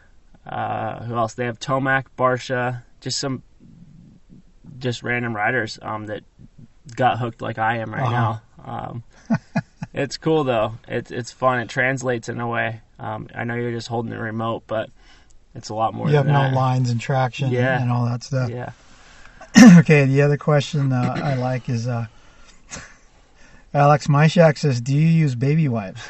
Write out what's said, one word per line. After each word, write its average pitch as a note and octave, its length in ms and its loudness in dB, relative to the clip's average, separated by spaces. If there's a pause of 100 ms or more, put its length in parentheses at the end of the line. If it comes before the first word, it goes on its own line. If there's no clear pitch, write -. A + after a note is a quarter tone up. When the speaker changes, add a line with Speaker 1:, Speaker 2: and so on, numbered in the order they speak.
(460)
Speaker 1:
Uh, A2 560 -8
who A#2 140 -8
else? A2+ 180 -4
They B2 120 -6
have A2+ 120 -8
Tomac, C3+ 460 -2 (120)
Barcia, B2 680 -2 (180)
just - 180 -8
some, C3+ 240 -6 (1400)
just B2+ 240 -6
random A#2+ 320 -4
riders, A2 480 -2
um, G#2+ 240 -8
that G#2 160 -10 (720)
got A#2 240 2
hooked A#2 240 -8
like A2+ 160 -8
I A2+ 200 -2
am A2+ 140 -8
right A2 100 -6
Speaker 2:
Uh-huh. A#2+ 100 -2
Speaker 1:
now. A2 300 -2 (220)
Um, A#2 380 -12 (260)
Speaker 2:
<laughs> A3+ 100 0 (560)
Speaker 1:
it's C3+ 220 -6
cool, D#3 280 0
though. A#2 300 -2 (120)
It's, A#2+ 240 -8
it's - 220 -10
fun. B2+ 280 0
It A2 80 -6
translates B2+ 600 -2
in A#2 100 -8
a A#2+ 80 -6
way. A2+ 340 -4 (200)
Um, A2 340 -10
I A#2 100 -8
know A#2+ 120 -6
you're A#2+ 160 -4
just A#2 160 -8
holding A#2 220 -4
the G#2+ 80 -8
remote, A2+ 500 -6
but A2 220 -4 (640)
it's - 160 -14
a G#2+ 40 -8
lot A2 200 -2
more A2+ 120 -4
Speaker 2:
You D3 60 2
Speaker 1:
than C#3+ 140 4
Speaker 2:
have D3 80 2
no C#3 160 4
Speaker 1:
that. C3 40 -2
Speaker 2:
lines B2+ 360 0
and A#2 100 -2
traction C3 500 -2
Speaker 1:
Yeah. B2+ 320 0
Speaker 2:
and B2 80 -2
all A#2+ 160 0
that A#2+ 160 -4
stuff. B2+ 280 -4
Speaker 1:
Yeah. A#2+ 200 -10 (840)
Speaker 2:
<clears throat> F#3+ 220 12
Okay, D3 280 6
the C3+ 160 4
other C#3+ 140 2
question, C#3 560 0
uh, B2 300 0
I D3 120 -2
like B2+ 340 -4
is, A#2 180 -4
uh, A#2 200 -4 (640)
<laughs> - 1040 -18
Alex C#3+ 340 4
Myshak D#3 500 6
says, C3 220 0
"Do C3 140 -2
you D3+ 120 4
use D#3+ 280 2
baby C#3+ 340 2
wipes?" A2+ 420 -6